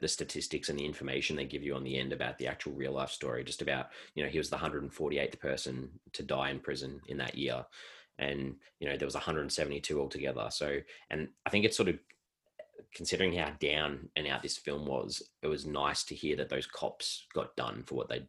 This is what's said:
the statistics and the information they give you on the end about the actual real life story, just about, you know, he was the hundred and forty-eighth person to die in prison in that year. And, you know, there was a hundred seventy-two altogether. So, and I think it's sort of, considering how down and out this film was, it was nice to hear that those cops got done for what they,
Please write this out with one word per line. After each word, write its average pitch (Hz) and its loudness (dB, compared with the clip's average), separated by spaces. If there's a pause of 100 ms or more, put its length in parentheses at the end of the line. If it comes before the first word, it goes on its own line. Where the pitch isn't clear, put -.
the 78 2
statistics - -2
and 73 0
the 71 0
information 71 0
they 69 0
give 69 -4
you 71 0
on 67 -2
the 65 -2
end 65 0
about 65 -2
the 64 0
actual 69 -4
real 67 -2
life 67 0
story, 62 -2
just - -4
about, 65 0 (260)
you 73 2
know, 69 0
he 78 2
was 73 0
the 76 0
hundred 73 0
and 69 -6
forty-eighth 71 2
person 67 -2 (260)
to - -6
die 67 2
in 67 -2
prison 67 -4
in 71 -4
that 64 -2
year. 62 0 (540)
And, 67 0 (240)
you 73 0
know, 69 0
there 69 0
was 71 -2
a 71 0
hundred 78 0
seventy-two 73 0
altogether. 67 0
So, 71 0 (320)
and 78 -2 (180)
I - 2
think 104 8
it's - 6
sort 101 6
of, - 4 (960)
considering 90 4
how 78 2 (100)
down 73 4
and 76 0
out 69 0
this - -2
film 73 -2
was, 65 0 (200)
it 73 0
was 76 0
nice 71 2
to - -6
hear 73 0
that 67 0
those 67 0
cops - -4
got - -2
done 60 -2
for - -6
what - 0
they, 65 -4